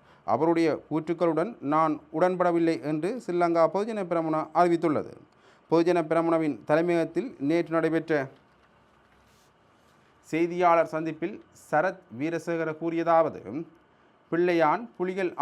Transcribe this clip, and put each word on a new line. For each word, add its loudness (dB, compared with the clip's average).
அவருடைய 4
கூற்றுக்களுடன் 0
நான் 2
உடன்படவில்லை 2
என்று -2
ஸ்ரீலங்கா 2
பொதுஜன -4
பெரமுன -2
அறிவித்துள்ளது. 2
பொதுஜன 4
பெரமுனவின் 0
தலைமையகத்தில் 0
நேற்று 0
நடைபெற்ற 0
செய்தியாளர் 2
சந்திப்பில் -6
சரத் 0
வீரசேகர -4
கூறியதாவது, 0
பிள்ளையான் 2
புலிகள் -4